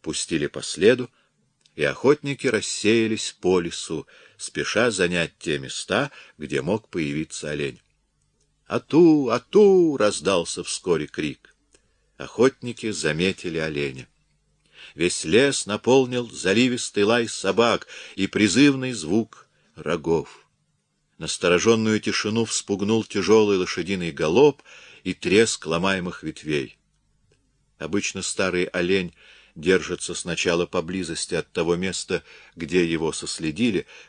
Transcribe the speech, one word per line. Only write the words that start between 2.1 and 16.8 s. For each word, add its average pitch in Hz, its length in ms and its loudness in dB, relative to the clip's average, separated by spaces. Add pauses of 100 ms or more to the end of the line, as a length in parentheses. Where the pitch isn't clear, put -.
рассеялись 110 920 0
по 92 200 4
лесу, 82 460 -8 (300)
спеша 107 540 -2
занять 87 480 0
те 76 200 -4
места, 95 520 -4 (280)
где 73 240 -4
мог 101 260 -4
появиться 76 640 -6
олень. 71 300 -6 (840)
«Ату! 151 640 2
Ату!» 175 680 4
раздался 95 680 0
вскоре 78 420 -2
крик. - 480 -10 (640)
Охотники 123 720 -2
заметили 85 680 -2
оленя. 71 480 -6 (880)
Весь 87 300 -2
лес 127 420 2
наполнил 123 640 2
заливистый 104 760 0